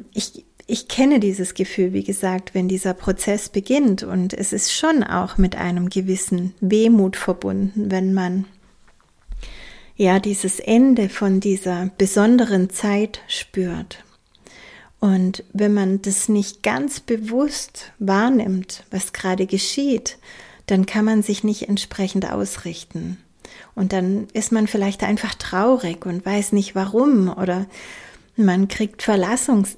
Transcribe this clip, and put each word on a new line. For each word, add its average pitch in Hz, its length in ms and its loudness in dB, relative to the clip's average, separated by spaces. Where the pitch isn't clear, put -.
ich, - 300 -8
ich - 220 -6
kenne 262 320 4
dieses 190 340 -2
Gefühl, 190 380 0
wie 196 120 -2
gesagt, 185 500 -4
wenn 185 140 0
dieser 185 260 -2
Prozess 202 540 -2
beginnt 226 540 2
und 185 320 -2
es - 180 -4
ist 202 200 -2
schon 311 300 2
auch 185 340 -2
mit 185 200 4
einem 180 340 -2
gewissen 185 720 -2
Wehmut 208 560 4
verbunden, 196 760 -2
wenn 190 240 2
man 185 300 0
ja 196 240 4
dieses 196 400 -2
Ende 233 480 4
von 190 320 0
dieser 185 580 -2
besonderen 202 720 4
Zeit 208 560 -2
spürt. - 760 -8
Und 190 520 2
wenn 208 220 2
man 196 280 0
das - 260 -2
nicht 208 340 0
ganz 269 380 -4
bewusst 233 1000 -4
wahrnimmt, 196 920 0
was - 220 -6
gerade 190 340 -2
geschieht, 254 720 -2
dann 190 200 2
kann 214 180 0
man 220 180 2
sich 202 220 -4
nicht 214 240 -4
entsprechend 196 640 -4
ausrichten. 175 880 -8
Und 190 180 -2
dann 196 400 -2
ist - 180 -4
man 220 160 2
vielleicht 196 380 -2
einfach 208 300 -2
traurig 196 720 -2
und 180 220 -6
weiß 202 260 -2
nicht 202 220 0
warum 196 580 2
oder 185 340 -4
man 196 320 4
kriegt - 340 -6
Verlassungs-, 208 760 2